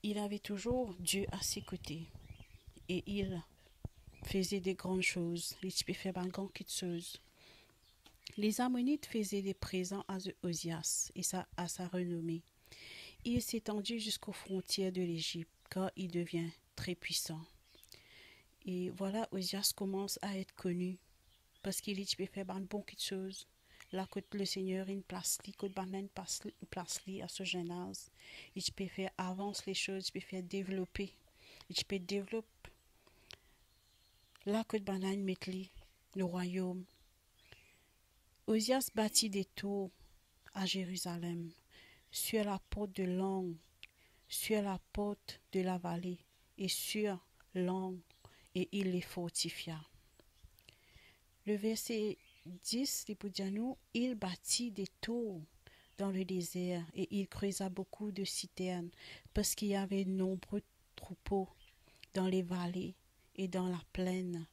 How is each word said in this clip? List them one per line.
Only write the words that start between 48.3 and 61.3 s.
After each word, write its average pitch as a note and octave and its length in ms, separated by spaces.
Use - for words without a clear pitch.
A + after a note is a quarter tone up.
et F#3 160
il F#3+ 200
les F3+ 100
fortifia. E3+ 800
Le G#3 100
verset G#3+ 600
dix, C4 460
il G#3 80
peut G#3 120
dire F#3+ 220
nous, A#3 260
il B3 220
bâtit G#3 560
des G3 160
tours A3 400
dans G3 140
le F#3+ 120
désert, F3+ 720
et F#3+ 180
il G3 160
creusa G3 400
beaucoup F#3+ 460
de F#3+ 100
citernes, F3+ 680
parce - 220
qu'il G#3+ 120
y G3 80
avait G3 300
de F#3+ 60
nombreux F#3+ 520
troupeaux - 540